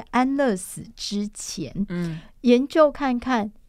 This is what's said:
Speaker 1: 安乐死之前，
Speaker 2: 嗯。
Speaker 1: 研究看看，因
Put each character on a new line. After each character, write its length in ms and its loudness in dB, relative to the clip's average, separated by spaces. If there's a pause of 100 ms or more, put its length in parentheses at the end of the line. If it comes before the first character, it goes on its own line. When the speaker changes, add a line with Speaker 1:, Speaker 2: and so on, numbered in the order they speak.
(120)
Speaker 1:
安 240 2
乐 200 2
死 280 -12 (120)
之 340 -6
前， 440 -10 (160)
Speaker 2:
嗯。 300 -4 (220)
Speaker 1:
研 260 6
究 240 6
看 280 -2
看， 260 -2
因 60 -10 (180)